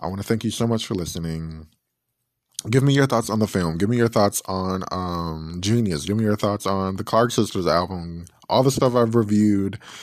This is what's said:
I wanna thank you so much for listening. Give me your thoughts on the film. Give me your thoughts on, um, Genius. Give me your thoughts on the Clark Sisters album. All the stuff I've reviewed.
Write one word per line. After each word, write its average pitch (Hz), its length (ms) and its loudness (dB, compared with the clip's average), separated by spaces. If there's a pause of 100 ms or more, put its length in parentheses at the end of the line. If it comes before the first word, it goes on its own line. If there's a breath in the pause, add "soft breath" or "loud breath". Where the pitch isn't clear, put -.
I 80 60 -6
wanna 95 160 -6
thank 113 200 -2
you 110 80 -2
so 117 160 -2
much 113 180 -2
for 117 100 -6
listening. 80 720 -8 (1000)
Give 127 120 4
me 139 140 4
your 139 100 4
thoughts 117 240 0
on 110 80 0
the 107 100 2
film. 85 300 -2
Give 101 120 2
me 123 80 0
your 117 100 4
thoughts 101 380 2
on, 92 460 -4
um, 85 680 -6
Genius. 95 460 0
Give 101 120 -2
me 110 60 0
your 104 140 2
thoughts 104 280 -2
on 95 300 -2
the 101 80 -8
Clark 117 260 4
Sisters 98 380 0
album. 85 580 -2 (240)
All 113 140 4
the 135 80 6
stuff 127 240 2
I've 117 180 4
reviewed. 104 640 2 (260 loud breath)